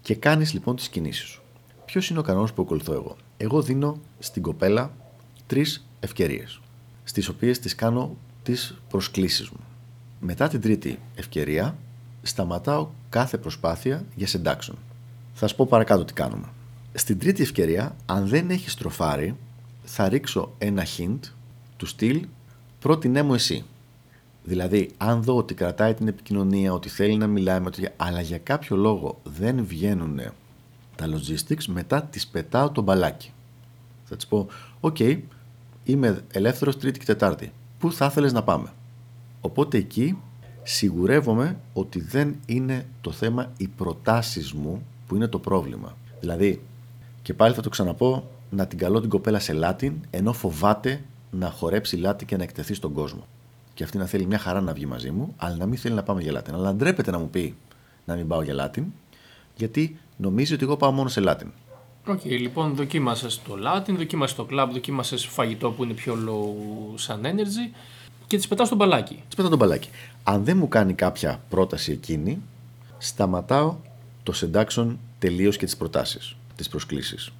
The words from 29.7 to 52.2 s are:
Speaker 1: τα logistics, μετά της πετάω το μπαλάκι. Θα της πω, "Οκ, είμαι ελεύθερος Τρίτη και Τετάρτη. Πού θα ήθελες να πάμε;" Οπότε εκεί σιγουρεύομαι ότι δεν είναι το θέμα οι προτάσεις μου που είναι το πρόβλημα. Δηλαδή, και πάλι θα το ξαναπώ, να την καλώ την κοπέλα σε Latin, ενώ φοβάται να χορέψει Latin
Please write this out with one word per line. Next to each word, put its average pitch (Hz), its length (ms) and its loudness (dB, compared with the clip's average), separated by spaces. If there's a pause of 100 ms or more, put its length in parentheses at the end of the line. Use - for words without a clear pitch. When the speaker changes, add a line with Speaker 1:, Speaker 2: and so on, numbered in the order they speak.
Speaker 1:
τα 160 80 -2
logistics, 156 580 -4
μετά 95 360 -2
της - 240 -8
πετάω 143 440 0
το 131 120 0
μπαλάκι. 92 500 2 (720)
Θα - 120 -12
της - 100 -12
πω, 101 200 2 (340)
"Οκ, 160 160 0 (880)
είμαι 123 480 2
ελεύθερος 127 460 2
Τρίτη 131 200 -2
και - 60 -14
Τετάρτη. 104 480 2 (260)
Πού - 140 0
θα 139 140 2
ήθελες 143 260 4
να 113 100 2
πάμε;" 82 300 0 (680)
Οπότε 143 380 2
εκεί 143 400 0 (440)
σιγουρεύομαι 113 960 2 (140)
ότι 95 280 -4
δεν 143 360 0 (100)
είναι 127 400 -2 (140)
το 104 100 -6
θέμα 120 460 -2
οι 95 120 -6
προτάσεις 90 840 -2
μου 76 340 -6 (200)
που 95 80 -6
είναι 110 120 2
το - 120 -2
πρόβλημα. 67 580 -2 (240)
Δηλαδή, 85 420 2 (600)
και - 120 -6
πάλι 117 200 8
θα 113 80 -4
το - 60 -4
ξαναπώ, 127 600 0 (200)
να 98 160 0
την 87 120 -10
καλώ 92 220 4
την 113 80 -2
κοπέλα 101 300 2
σε 82 140 -2 (100)
Latin, 95 300 0 (180)
ενώ 98 220 2
φοβάται 107 680 2 (280)
να 92 200 -2
χορέψει 90 540 -2
Latin 101 220 0